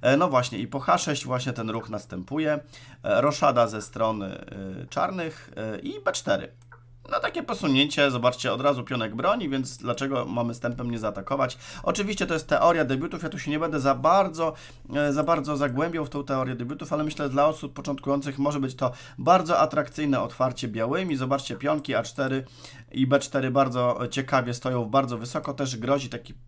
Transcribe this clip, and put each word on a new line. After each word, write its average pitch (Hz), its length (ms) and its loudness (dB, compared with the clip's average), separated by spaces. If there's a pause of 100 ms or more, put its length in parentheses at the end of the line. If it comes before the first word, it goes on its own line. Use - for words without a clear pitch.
E, 131 160 6
no 170 120 4
właśnie 123 300 2
i 117 80 -4
po 139 140 -6
H 175 180 2
sześć 147 260 -2
właśnie 127 280 -2
ten 110 180 -4
ruch 110 200 -6
następuje. 139 680 -2 (420)
E, 104 180 4
roszada 131 460 4
ze 107 160 -6
strony, 107 440 -2
e, 95 600 -12
czarnych, 170 720 -4
e, - 220 -6
i 415 260 -8
B - 80 2
cztery. - 400 -2 (580)
No 147 100 0
takie - 220 -4
posunięcie, 143 680 2
zobaczcie, 123 420 0
od 120 80 -2
razu 135 240 2
pionek 110 300 -4
broni, 180 340 0
więc 131 280 -2
dlaczego 123 480 -2
mamy 117 300 -2
z 120 60 -12
tempem 120 300 -4
nie 117 80 -4
zaatakować? 110 600 -2 (240)
Oczywiście 202 440 0
to 165 80 -2
jest 160 140 -4
teoria 160 360 6
debiutów, 135 380 -2
ja 165 60 -6
tu - 100 -8
się 143 120 -6
nie 151 80 0
będę 160 220 0
za 135 140 4
bardzo, 160 580 4 (420)
e, 147 180 2
za 147 120 2
bardzo 151 320 0
zagłębiał 147 480 0
w 127 60 -10
tą 143 140 -6
teorię 131 300 -2
debiutów, 127 380 -6
ale 151 120 0
myślę, 151 200 -2
że 139 60 0
dla 139 160 4
osób 156 280 -2
początkujących 139 640 -2
może 143 220 0
być 131 140 -2
to 127 180 0 (260)
bardzo 170 400 6
atrakcyjne 143 640 2
otwarcie 123 480 -2
białymi. 135 480 0
Zobaczcie, 131 400 -2
pionki 143 380 -2
A 113 80 2
cztery 131 420 -2 (480)
i 131 140 2
B 139 140 6
cztery 131 300 0
bardzo 123 480 2 (120)
ciekawie 131 440 0
stoją, 123 300 -2
bardzo 120 340 2
wysoko, 127 360 -6
też 127 220 -4
grozi 127 320 0
taki - 260 -12 (140)